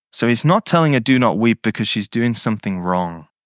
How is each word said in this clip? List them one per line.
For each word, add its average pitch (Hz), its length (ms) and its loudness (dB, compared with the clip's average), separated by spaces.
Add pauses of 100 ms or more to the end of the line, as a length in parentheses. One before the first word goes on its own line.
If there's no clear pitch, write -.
(140)
So 117 140 -2
he's 120 180 2
not 190 200 2
telling 160 280 2
her, 127 80 2
"Do 127 180 2
not 104 180 2
weep," 117 240 2
because 110 280 -2
she's 104 180 -4
doing 117 260 -2
something 107 460 -4
wrong. 87 480 -4 (180)